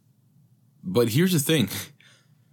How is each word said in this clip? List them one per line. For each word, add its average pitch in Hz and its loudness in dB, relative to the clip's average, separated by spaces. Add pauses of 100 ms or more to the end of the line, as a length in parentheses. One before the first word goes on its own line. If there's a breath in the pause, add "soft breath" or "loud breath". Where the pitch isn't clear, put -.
(920)
But 117 2
here's 175 2
the 165 2
thing. 139 0 (840 loud breath)